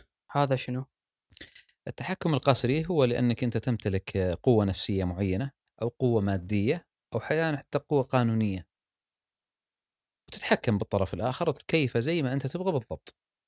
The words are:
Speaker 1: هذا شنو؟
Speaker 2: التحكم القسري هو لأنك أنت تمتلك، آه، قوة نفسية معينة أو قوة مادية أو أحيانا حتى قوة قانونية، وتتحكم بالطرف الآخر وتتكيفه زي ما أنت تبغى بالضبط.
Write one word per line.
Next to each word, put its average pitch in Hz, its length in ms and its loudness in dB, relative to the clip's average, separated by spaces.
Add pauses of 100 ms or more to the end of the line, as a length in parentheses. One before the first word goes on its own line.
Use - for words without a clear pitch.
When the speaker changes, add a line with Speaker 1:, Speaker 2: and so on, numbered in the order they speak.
(320)
Speaker 1:
هذا 139 240 2
شنو؟ 123 280 -4 (1040)
Speaker 2:
التحكم - 460 -4
القسري 135 520 2
هو 165 180 2
لأنك 120 400 2
أنت 117 120 0
تمتلك، 104 600 -2
آه، 92 260 0
قوة 110 220 6
نفسية 95 400 -2
معينة 95 460 -2 (320)
أو 113 60 0
قوة 117 320 2
مادية 101 640 0 (280)
أو 117 40 -2
أحيانا 156 380 -2
حتى - 220 -4
قوة 143 240 0
قانونية، 113 640 0 (1600)
وتتحكم - 500 0
بالطرف 95 360 -2
الآخر 127 340 -4
وتتكيفه 139 520 0
زي 156 220 0
ما 127 100 -2
أنت 139 140 -2
تبغى 180 260 -2
بالضبط. - 440 -6 (320)